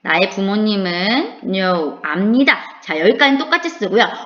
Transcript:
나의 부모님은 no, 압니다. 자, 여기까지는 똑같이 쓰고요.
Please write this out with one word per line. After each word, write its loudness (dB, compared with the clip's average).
나의 0
부모님은 -2
no, -2
압니다. 0
자, -6
여기까지는 4
똑같이 -2
쓰고요. 0